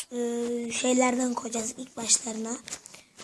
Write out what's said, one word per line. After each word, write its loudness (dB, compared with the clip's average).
e, -2
şeylerden 4
koyacağız -4
ilk -10
başlarına. 0